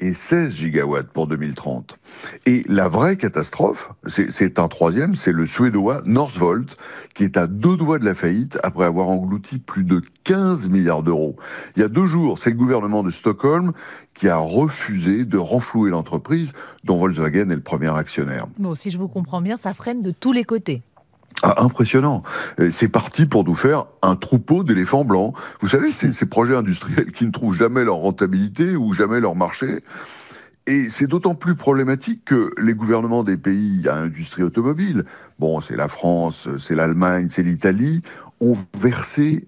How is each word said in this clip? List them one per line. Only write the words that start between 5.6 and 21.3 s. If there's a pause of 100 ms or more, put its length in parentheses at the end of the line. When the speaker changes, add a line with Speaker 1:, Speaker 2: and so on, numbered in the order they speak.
Speaker 1:
Northvolt, (380)
qui
est
à
deux
doigts
de
la
faillite
après
avoir
englouti
plus
de (240)
quinze
milliards
d'euros. (400)
Il
y
a
deux
jours,
c'est
le
gouvernement
de
Stockholm (440)
qui
a
refusé
de
renflouer
l'entreprise, (320)
dont
Volkswagen
est
le
premier
actionnaire. (120)
Speaker 2:
Bon,
si
je
vous
comprends
bien,
ça
freine
de
tous
les
côtés. (640)